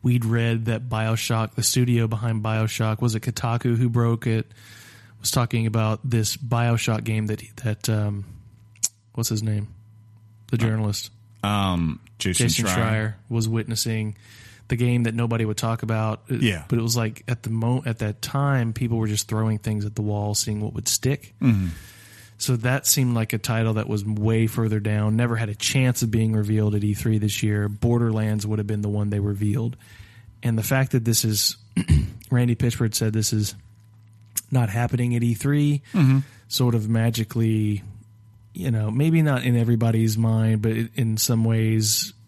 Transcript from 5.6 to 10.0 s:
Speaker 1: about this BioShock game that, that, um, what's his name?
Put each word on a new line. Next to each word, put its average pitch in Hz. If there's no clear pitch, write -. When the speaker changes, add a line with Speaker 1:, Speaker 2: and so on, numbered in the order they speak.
Speaker 1:
about 110
this 113
BioShock 117
game 110
that, 107
that, 107
um, 104
what's 113
his 107
name? 107